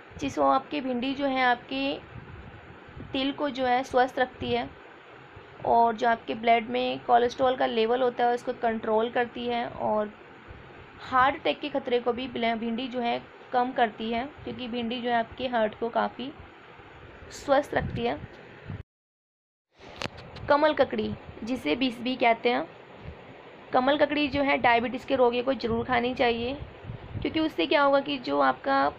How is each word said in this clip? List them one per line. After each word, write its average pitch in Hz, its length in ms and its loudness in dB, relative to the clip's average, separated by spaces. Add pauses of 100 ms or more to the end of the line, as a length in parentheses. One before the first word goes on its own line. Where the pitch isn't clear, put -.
(200)
जिसको 277 240 0
आपके 277 380 2
भिंडी 254 320 -2
जो 277 120 -2
है 262 180 0
आपके 269 500 0 (1160)
तिल 269 200 0
को 285 180 -4
जो 254 160 -2
है 247 180 2
स्वस्थ 262 360 2
रखती 254 320 -2
है, 240 180 -2 (960)
और 233 300 4
जो 240 140 2
आपके 233 260 -2
ब्लड 233 340 2
में 254 360 -2
कोलेस्ट्रॉल 247 500 4
का 262 100 0
लेवल 240 360 2
होता 247 240 2
है 240 80 4
उसको 240 200 -4
कंट्रोल 226 560 0
करती 240 380 -2
है, 240 200 -2
और 214 460 -2 (880)
हार्ट 262 380 2
अटैक 294 200 0
के 294 100 -6
ख़तरे 247 300 0
को 240 140 0
भी 254 140 -6
ब्ल-, 233 300 0
भिंडी 233 300 -4
जो 247 120 -6
है 240 220 0 (320)
कम 247 180 2
करती 226 400 0
है, 233 140 -2 (180)
क्योंकि 247 240 -8
भिंडी 240 340 -4
जो 240 80 -2
है 240 60 2
आपके 233 320 -2
हार्ट 220 320 0
को 233 100 -2
काफ़ी 226 420 -2 (1120)
स्वस्थ 277 280 4
रखती 240 320 -2
है। 277 140 -2 (2250)
कमल 294 240 6
ककड़ी, 226 400 0 (300)
जिसे 262 320 -2
बीस 240 260 0
भी 254 140 -2
कहते 240 340 2
हैं, 269 180 0 (1080)
कमल 269 240 4
ककड़ी 294 300 2
जो 277 160 0
है 277 140 2
diabetes 240 480 2
के 269 100 0
रोगियों 247 280 4
को 269 100 0
ज़रूर 233 320 -2
खानी 247 280 0
चाहिए, 240 400 0 (680)
क्योंकि 311 180 -2
उससे 320 260 0
क्या 302 160 4
होगा 277 180 6
कि 285 180 -2
जो 277 220 0
आपका 269 600 2